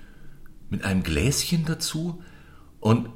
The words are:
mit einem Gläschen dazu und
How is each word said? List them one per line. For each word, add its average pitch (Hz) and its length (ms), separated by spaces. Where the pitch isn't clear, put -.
mit - 160
einem 95 180
Gläschen 120 640
dazu 165 560
und 117 380